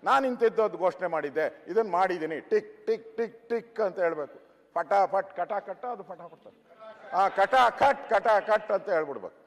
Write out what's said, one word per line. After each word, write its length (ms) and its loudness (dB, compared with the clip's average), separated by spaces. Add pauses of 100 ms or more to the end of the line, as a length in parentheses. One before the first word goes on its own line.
"ನಾನು 240 2
ಇಂತಿದ್ದದ್ದು 500 0
ಘೋಷಣೆ 300 -2
ಮಾಡಿದ್ದೆ, 600 -4
ಇದನ್ನ 220 0
ಮಾಡಿದ್ದೀನಿ, 500 0
ಟಿಕ್ 480 -4
ಟಿಕ್ 300 -6
ಟಿಕ್ 320 -8
ಟಿಕ್" 300 -8
ಅಂತ 200 -2
ಹೇಳ್ಬೇಕು. 400 -4 (340)
ಪಟಾಪಟ್ 640 0
ಕಟ 180 -6
ಕಟ 320 -8
ಅದು 180 -10
ಪಟಾಪಟ್. 500 -20 (600)
ಆ, 160 4
ಕಟ 260 2
ಕಟ್, 540 4
ಕಟ 180 2
ಕಟ್ 440 2
ಅಂತ 180 -2
ಹೇಳ್ಬಿಡ್ಬೇಕು. 460 -4 (120)